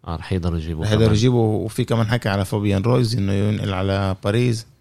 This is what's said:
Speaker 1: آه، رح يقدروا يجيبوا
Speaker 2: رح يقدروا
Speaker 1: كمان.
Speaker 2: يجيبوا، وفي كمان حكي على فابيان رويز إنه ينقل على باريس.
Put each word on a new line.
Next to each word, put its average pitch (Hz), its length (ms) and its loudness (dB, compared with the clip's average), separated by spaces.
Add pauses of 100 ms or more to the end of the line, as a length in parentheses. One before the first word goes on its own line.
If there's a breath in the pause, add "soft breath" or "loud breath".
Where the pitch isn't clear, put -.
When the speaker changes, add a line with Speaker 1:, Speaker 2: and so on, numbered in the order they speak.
Speaker 1:
آه، 82 80 -6
رح - 180 -6
يقدروا 85 240 0
يجيبوا 80 260 -6
Speaker 2:
رح 104 60 -2
يقدروا 107 160 4
Speaker 1:
كمان. 107 120 4
Speaker 2:
يجيبوا، 110 480 2
وفي 110 180 -4
كمان 113 240 0
حكي 113 220 0
على 98 160 0
فابيان 101 360 0
رويز 120 340 2
إنه 98 180 0
ينقل 104 400 0
على 98 500 0
باريس. 113 420 0 (160)